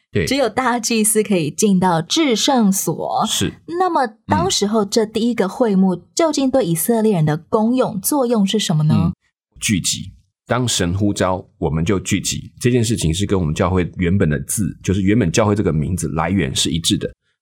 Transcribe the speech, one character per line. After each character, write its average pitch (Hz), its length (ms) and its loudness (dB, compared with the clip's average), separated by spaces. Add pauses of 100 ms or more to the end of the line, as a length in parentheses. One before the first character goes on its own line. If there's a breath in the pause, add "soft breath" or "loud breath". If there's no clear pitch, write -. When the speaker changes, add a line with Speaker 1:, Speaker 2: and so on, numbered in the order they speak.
(120)
Speaker 1:
对。 90 120 0
Speaker 2:
只 262 120 0
有 262 120 0
大 240 300 -2
祭 220 260 0
司 214 180 2
可 208 140 0
以 156 140 0
进 196 280 2
到 175 220 2
至 262 340 0
圣 220 380 2
所。 135 540 -2
Speaker 1:
是。 - 260 -2 (260)
Speaker 2:
那 370 120 0
么 294 160 0 (200)
当 - 240 0
时 202 160 0
候 214 160 0
这 208 220 0
第 220 240 -2
一 240 60 -2
个 208 120 0
会 208 280 0
幕， 190 200 4
Speaker 1:
嗯。 180 80 -8 (120)
Speaker 2:
究 330 180 2
竟 269 180 0
对 262 140 2
以 170 100 0
色 226 280 0
列 214 140 2
人 156 100 2
的 151 100 0
功 220 380 0
用、 214 260 0
作 277 260 0
用 226 200 2
是 214 120 0
什 196 160 0
么 151 100 2
呢？ 151 120 4
Speaker 1:
嗯， 95 160 2 (480)
聚 104 180 0
集。 - 360 -6 (320)
当 120 200 0
神 92 300 -2
呼 101 160 0
召， 92 320 -2 (140)
我 82 100 -2
们 80 160 -2
就 95 160 0
聚 - 200 -2
集。 - 400 -8
这 123 100 2
件 120 120 2
事 110 140 0
情 78 160 0
是 95 140 -2
跟 98 120 0
我 90 60 0
们 76 100 -2
教 95 140 0
会 87 280 0
原 90 200 0
本 92 140 2
的 71 100 0
字， - 420 -6
就 95 120 0
是 101 80 0
原 101 160 2
本 90 120 0
教 110 140 2
会 101 100 2
这 107 80 0
个 90 100 0
名 76 220 -2
字 82 200 -4
来 80 160 -2
源 92 240 0
是 - 160 -2
一 82 80 -2
致 85 180 0
的。 - 140 -6 (320)